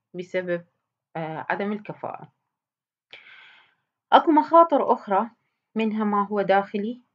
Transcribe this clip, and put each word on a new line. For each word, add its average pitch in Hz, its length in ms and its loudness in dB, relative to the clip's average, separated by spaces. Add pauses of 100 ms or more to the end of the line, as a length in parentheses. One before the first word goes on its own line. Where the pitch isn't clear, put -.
(140)
بسبب، 180 500 -6 (520)
آه، 160 340 -10
عدم 202 220 -4
الكفاءة. - 600 -12 (1800)
أكو 294 180 6
مخاطر 302 640 4
أخرى، 226 380 -2 (440)
منها 220 300 -2
ما 202 220 0
هو 208 160 -4
داخلي 196 580 -2 (140)